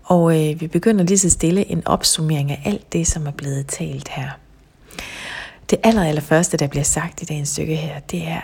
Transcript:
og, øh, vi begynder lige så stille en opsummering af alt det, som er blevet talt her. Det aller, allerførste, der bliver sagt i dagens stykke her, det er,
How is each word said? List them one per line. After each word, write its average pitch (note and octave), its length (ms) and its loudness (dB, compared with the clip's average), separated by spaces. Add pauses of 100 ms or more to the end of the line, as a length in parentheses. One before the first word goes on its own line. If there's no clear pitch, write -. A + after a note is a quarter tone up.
og, E3 480 4
øh, E3 100 -4
vi D#3+ 60 -6
begynder F#3 380 4
lige F#3+ 140 4
så F3 120 4
stille F3+ 400 2
en E3 160 -2
opsummering D#3 640 0
af C#3 140 -6
alt - 280 -4
det, E3 140 0
som D#3 200 -2
er C#3+ 40 -4
blevet C#3 360 -6
talt C#3 420 -8
her. C#3 220 -8 (1400)
Det F3+ 120 2
aller, A3 220 4
allerførste, D#3 520 2
der D3+ 100 2
bliver C#3+ 180 -2
sagt - 380 -2
i - 20 -10
dagens D3 240 -6
stykke D#3 280 -4
her, D3 240 -6
det E3 280 -8
er, E3 160 -6